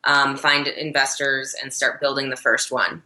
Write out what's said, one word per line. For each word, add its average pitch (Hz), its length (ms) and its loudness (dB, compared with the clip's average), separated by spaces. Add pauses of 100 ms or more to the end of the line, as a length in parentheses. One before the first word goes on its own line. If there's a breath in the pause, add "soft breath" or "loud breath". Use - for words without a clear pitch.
um, 139 320 4
find 143 320 2
investors, 139 920 -2
and 135 120 -10
start - 280 -2
building 135 300 0
the 127 60 -4
first - 340 2
one. 127 360 -2